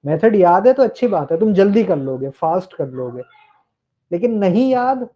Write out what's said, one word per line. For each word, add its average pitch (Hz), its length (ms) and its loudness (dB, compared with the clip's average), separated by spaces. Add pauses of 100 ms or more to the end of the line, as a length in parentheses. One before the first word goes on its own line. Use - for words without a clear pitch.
मेथड 165 320 0
याद 185 320 4
है 262 60 6
तो 262 100 2
अच्छी 240 240 -2
बात 165 240 -2
है, 165 80 -2
तुम 214 140 2
जल्दी 202 300 2
कर 180 140 -2
लोगे, 135 340 -6
फास्ट 175 440 -4
कर 143 140 -6
लोगे, 127 320 -12 (920)
लेकिन 220 260 -2
नहीं 202 340 2
याद 247 440 -2